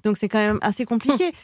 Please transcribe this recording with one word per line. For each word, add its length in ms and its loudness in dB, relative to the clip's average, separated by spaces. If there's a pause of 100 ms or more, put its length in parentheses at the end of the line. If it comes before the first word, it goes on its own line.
Donc 160 0
c'est 100 -2
quand 100 0
même 240 2
assez 220 -2
compliqué. 460 0 (140)